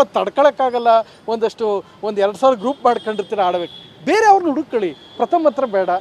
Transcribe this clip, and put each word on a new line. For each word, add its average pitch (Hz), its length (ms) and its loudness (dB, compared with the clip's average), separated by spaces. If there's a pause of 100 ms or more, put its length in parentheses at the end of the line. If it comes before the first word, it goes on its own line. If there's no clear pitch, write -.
ತಡ್ಕೊಳಕ್ಕಾಗಲ್ಲ. 247 840 0 (400)
ಒಂದಷ್ಟು 220 560 -4 (180)
ಒಂದು 208 180 -4
ಎರಡು 202 180 -2
ಸಾವಿರ 262 200 2
ಗ್ರೂಪ್ 247 260 -4
ಮಾಡ್ಕೊಂಡಿರ್ತೀರ 214 560 -2
ಆಡಬೇಕು, 180 640 -6
ಬೇರೆ 427 220 2
ಅವ್ರನ್ನ 392 240 4
ಹುಡುಕೊಳ್ಳಿ. 240 420 -4
ಪ್ರಥಮ 311 540 -2
ಹತ್ರ 269 180 0
ಬೇಡ. 196 240 -2 (120)